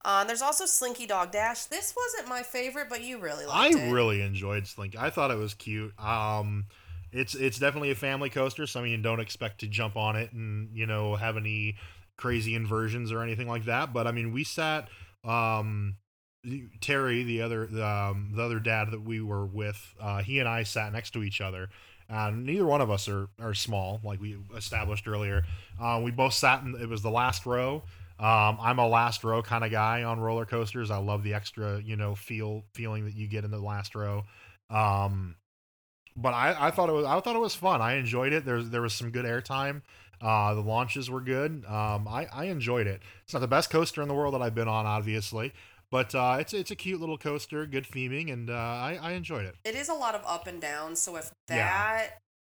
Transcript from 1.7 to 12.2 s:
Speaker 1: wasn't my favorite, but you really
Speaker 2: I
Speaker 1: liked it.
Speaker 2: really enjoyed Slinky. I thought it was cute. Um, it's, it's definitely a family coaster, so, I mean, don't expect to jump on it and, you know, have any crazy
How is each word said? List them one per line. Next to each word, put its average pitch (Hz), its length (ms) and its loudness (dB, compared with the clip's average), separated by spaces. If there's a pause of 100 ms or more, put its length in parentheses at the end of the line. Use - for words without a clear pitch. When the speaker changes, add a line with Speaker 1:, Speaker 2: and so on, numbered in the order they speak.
Speaker 1:
wasn't 466 340 -4
my 247 140 -4
favorite, 254 460 -4
but 233 140 -6
you 247 140 -8
really 151 280 -6
Speaker 2:
I 170 240 6
Speaker 1:
liked - 100 10
it. 123 120 2
Speaker 2:
really 113 300 6
enjoyed 98 460 -2
Slinky. 101 300 -10
I 131 120 0
thought 147 220 2
it 117 60 0
was 107 160 -2
cute. 107 460 -6
Um, 107 680 0 (460)
it's, 131 240 -2
it's 131 240 0
definitely 143 320 2
a 135 40 0
family 139 340 -2
coaster, 135 380 0
so, - 120 -6
I 120 40 -4
mean, 117 180 0
don't 113 180 2
expect 110 420 -6
to 107 60 -6
jump 104 280 -2
on 107 200 2
it 110 180 -2
and, 110 420 -4
you 113 120 -2
know, 107 280 2
have 110 220 0
any 107 400 -2 (400)
crazy 117 380 0